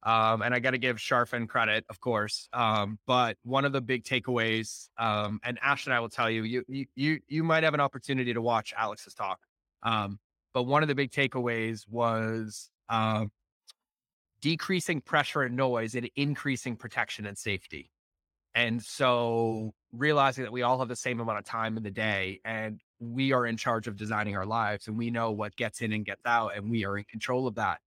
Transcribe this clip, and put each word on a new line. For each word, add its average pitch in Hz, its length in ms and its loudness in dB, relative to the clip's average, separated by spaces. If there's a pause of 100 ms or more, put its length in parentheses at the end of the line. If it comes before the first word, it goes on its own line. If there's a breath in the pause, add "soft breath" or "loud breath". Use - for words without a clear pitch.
Um, 113 400 4
and 120 120 2
I 123 40 2
gotta 127 200 2
give 123 180 0
Sharfin 120 520 0
credit, 110 400 2
of 113 120 -16
course. 107 520 -2
Um, 110 540 2
but 123 360 2
one 135 220 2
of 139 80 2
the 139 80 2
big 123 240 -2
takeaways, 113 840 0 (100)
um, 107 440 0
and 120 200 -6
Ash 139 240 2
and 135 80 0
I 120 60 4
will 117 100 -4
tell 113 200 0
you, 113 140 0
you, 120 240 -4
you, 135 260 -6
you, 147 340 0
you 156 160 0
might 160 180 4
have 156 120 4
an 147 60 2
opportunity 131 540 0
to 113 80 -2
watch 113 340 2
Alex's 104 380 -4
talk. 95 260 -6 (420)
Um, 104 360 -2 (340)
but 127 120 0
one 139 180 4
of 151 60 2
the 143 60 2
big 131 160 0
takeaways 117 800 -2
was, 113 840 -2 (180)
um, 110 420 2 (1080)
decreasing 165 600 0
pressure 147 420 2
and 123 140 -2
noise 120 380 0
and 120 220 -4
increasing 139 600 -2
protection 110 500 -4
and 101 120 -8
safety. 87 520 -6 (640)
And 117 280 2
so 117 920 2 (180)
realizing 139 520 2
that 107 80 -8
we 123 100 -2
all 127 180 4
have 127 80 0
the 120 80 -4
same 120 240 -2
amount 113 180 0
of 101 60 -8
time 113 320 -4
in 110 80 -6
the 104 80 -4
day 98 520 -2
and 110 360 -6 (200)
we 127 320 0
are 123 140 4
in 113 100 -2
charge 113 320 0
of 104 80 -8
designing 107 400 -2
our 95 100 -4
lives 107 420 -2
and 110 100 -4
we 117 120 -2
know 117 220 0
what 104 240 -4
gets 113 260 -4
in 110 100 0
and 107 140 -2
gets 101 200 -8
out 117 300 2
and 104 140 -4
we 113 160 0
are 101 120 -2
in 101 60 -8
control 127 420 -2
of 107 100 -4
that. 98 300 0